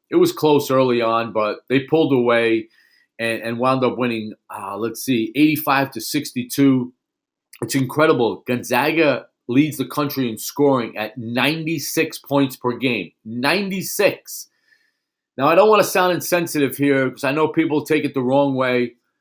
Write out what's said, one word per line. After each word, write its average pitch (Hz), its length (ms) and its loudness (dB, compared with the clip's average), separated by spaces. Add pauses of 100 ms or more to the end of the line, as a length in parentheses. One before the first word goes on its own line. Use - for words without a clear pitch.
(120)
It 165 60 4
was 175 140 4
close 147 380 2
early 127 320 2
on, 113 320 -2
but 107 340 -2
they 131 140 2
pulled 151 320 2
away 117 560 2 (480)
and, 113 240 -4
and 117 180 -6
wound 127 240 2
up 117 140 0
winning, 113 360 -4 (220)
uh, 101 220 -10
let's 110 260 -6
see, 113 320 -2
eighty-five 139 560 0
to 110 80 -10
sixty-two. 131 920 -2 (720)
It's 113 120 -4
incredible. 131 680 2
Gonzaga 131 800 0 (220)
leads 135 300 0
the 131 80 -4
country 135 440 -4
in 110 80 -8
scoring 127 580 -2
at 107 220 -8
ninety-six 156 1000 -4
points 139 360 -2
per 123 220 -6
game. 110 340 -4 (140)
Ninety-six. 170 1200 -2 (880)
Now, 135 100 2
I 160 80 6
don't 202 140 8
wanna 208 140 6
sound 180 300 2
insensitive 156 640 -2
here 135 320 2
'cause - 140 -14
I 135 80 0
know 156 160 0
people 156 360 0
take 151 220 0
it 131 80 -4
the 135 80 -2
wrong 135 320 2
way. 127 400 0 (280)